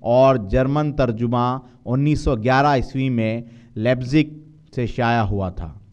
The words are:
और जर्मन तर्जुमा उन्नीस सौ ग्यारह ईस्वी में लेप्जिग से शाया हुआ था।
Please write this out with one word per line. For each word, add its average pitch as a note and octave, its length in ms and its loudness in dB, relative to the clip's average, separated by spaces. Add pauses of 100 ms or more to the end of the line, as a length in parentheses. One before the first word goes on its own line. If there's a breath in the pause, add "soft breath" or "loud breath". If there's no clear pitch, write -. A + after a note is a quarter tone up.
और B2 440 4
जर्मन C3+ 440 0
तर्जुमा B2 680 -2 (260 loud breath)
उन्नीस C#3+ 380 0
सौ D3 140 0
ग्यारह C3 380 2
ईस्वी C3 340 -2
में A#2 340 -2 (320 loud breath)
लेप्जिग B2+ 540 0 (440)
से B2 120 -2
शाया A#2 360 0
हुआ G2 280 -2
था। F#2 180 -10 (240)